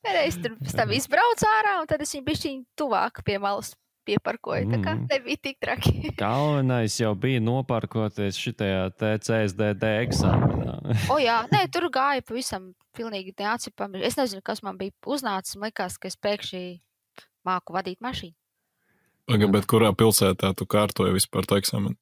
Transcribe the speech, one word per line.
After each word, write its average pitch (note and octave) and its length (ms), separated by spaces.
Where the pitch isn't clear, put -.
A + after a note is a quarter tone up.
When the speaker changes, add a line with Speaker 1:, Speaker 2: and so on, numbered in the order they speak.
Speaker 1:
Reiz E4+ 320
tur A3 220
pēc - 180
tam A3+ 140
Speaker 2:
Mhm. G#3+ 80
Speaker 1:
izbrauc G4 480
ārā, G#4+ 320
un D#4 100
tad D4+ 140
es D4+ 100
viņu C#4 160
bišķiņ D4 300
tuvāk A3+ 500
pie G3+ 160
malas G3+ 340
pieparkoju, G3 600
tā A2+ 120
kā F#2+ 160
Speaker 2:
Mhm. A#2+ 120
Speaker 1:
nebija C4+ 300
tik C4+ 220
traki. - 340
<laughs> - 80
Speaker 2:
Galvenais B2+ 800
jau A2 180
bija B2+ 240
noparkoties A2 960
šitajā F#2+ 560
te A2 280
C A#2 140
S G#2+ 200
D G#2 200
D G2 120
eksāmenā. - 800
<laughs> A2 220
Speaker 1:
O, D4+ 60
jā, A#3 280
nē, G4 220
tur F4 200
gāja C4+ 320
pavisam G3+ 520
pilnīgi G3+ 440
neatcipami. G3+ 680
Es - 140
nezinu, G#3 260
kas - 180
man F#3+ 160
bija F#3+ 140
uznācis, A3 520
man G#3 160
likās, F#3 260
ka - 100
es F#3 100
pēkšņi F#3 640
māku F#3 280
vadīt F#3 280
mašīnu. F#3+ 340
Speaker 3:
Paga, G#2+ 180
Speaker 2:
Jā. G2 60
Speaker 3:
bet G2 160
kurā A2 260
pilsētā G2 640
tu G2 100
kārtoji G2+ 480
vispār F#2 320
to - 100
eksāmenu? G2 460